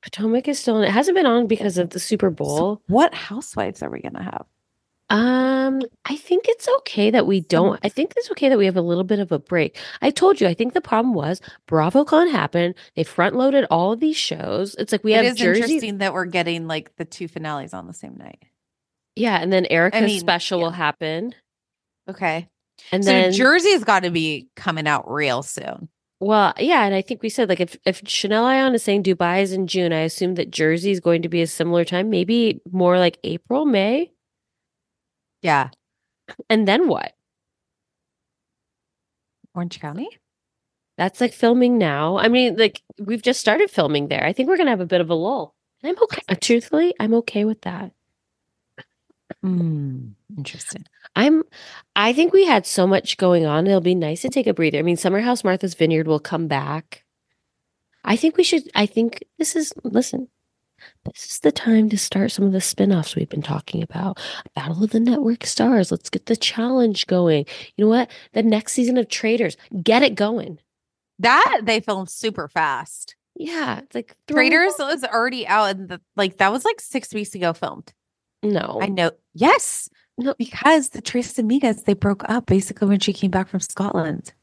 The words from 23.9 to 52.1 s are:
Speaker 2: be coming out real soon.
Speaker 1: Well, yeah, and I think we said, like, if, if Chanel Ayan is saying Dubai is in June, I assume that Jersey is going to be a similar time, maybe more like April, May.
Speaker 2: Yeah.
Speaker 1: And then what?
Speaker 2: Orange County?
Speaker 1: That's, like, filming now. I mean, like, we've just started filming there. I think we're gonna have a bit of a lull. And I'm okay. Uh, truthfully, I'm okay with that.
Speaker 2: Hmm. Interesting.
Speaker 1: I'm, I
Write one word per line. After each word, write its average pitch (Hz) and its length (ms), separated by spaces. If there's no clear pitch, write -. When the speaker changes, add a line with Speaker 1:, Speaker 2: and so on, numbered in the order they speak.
Speaker 2:
be 156 460
coming 160 300
out 147 220
real 135 320
soon. - 460
Speaker 1:
Well, 202 400
yeah, 269 240
and 196 100
I 190 80
think - 200
we 226 80
said, 226 180
like, 180 140
if, 175 240
if 185 200
Chanel 214 380
Ayan 262 320
is 226 80
saying 202 200
Dubai 180 380
is 190 120
in 190 140
June, 175 260
I 160 80
assume 175 340
that - 160
Jersey 165 400
is 185 80
going 170 220
to 170 80
be 170 120
a 165 60
similar 170 380
time, 185 240
maybe 220 500
more 180 300
like 175 240
April, 240 420
May. 240 460
Speaker 2:
Yeah. 143 260
Speaker 1:
And 220 180
then 269 200
what? - 260
Speaker 2:
Orange 175 240
County? 180 300
Speaker 1:
That's, 185 240
like, 240 120
filming 247 440
now. 160 400
I 202 100
mean, 240 300
like, 214 240
we've 208 220
just 254 180
started 320 300
filming 147 380
there. 147 180
I 165 80
think 262 160
we're 370 80
gonna 311 140
have 208 100
a 180 40
bit 175 160
of 160 80
a 170 60
lull. 185 380
And 294 80
I'm 381 120
okay. - 240
Uh, 185 140
truthfully, 302 580
I'm 220 160
okay 233 300
with 214 160
that. 185 300
Speaker 2:
Hmm. 151 640
Interesting. - 500
Speaker 1:
I'm, 302 280
I 214 180